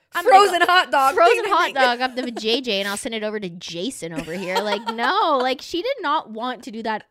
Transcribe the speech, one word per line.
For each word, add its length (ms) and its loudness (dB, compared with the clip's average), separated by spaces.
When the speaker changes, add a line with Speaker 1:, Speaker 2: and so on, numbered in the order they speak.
Speaker 1:
I'm 60 -4
gonna 220 8
Speaker 2:
Frozen 140 2
Speaker 1:
go, 80 4
Speaker 2:
hot 240 4
dog. 240 4
Speaker 1:
frozen 280 4
Speaker 2:
Ding, 80 0
Speaker 1:
hot 140 2
Speaker 2:
ding, 80 -4
ding. 100 2
Speaker 1:
dog 180 2
off 140 -4
the 160 -6
J 300 -2
J, 180 -2
and 80 -2
I'll 80 -4
send 200 -8
it 80 -6
over 160 -4
to 100 -8
Jason 640 -10
over 200 -8
here." 260 -4
Like, 280 -4
Speaker 2:
<laughs> 60 -6
Speaker 1:
no, 480 0
like, 200 -2
she 200 -8
did 200 -4
not 280 -2
want 360 -10
to 60 -14
do 120 -10
that, 280 -4